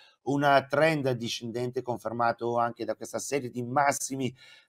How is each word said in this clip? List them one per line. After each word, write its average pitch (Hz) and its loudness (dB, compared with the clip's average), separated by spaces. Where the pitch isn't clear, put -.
un 139 4
trend 147 4
discendente 120 -4
confermato 120 -2
anche 117 -2
da 107 -4
questa 113 -8
serie 123 -4
di 120 -6
massimi 135 0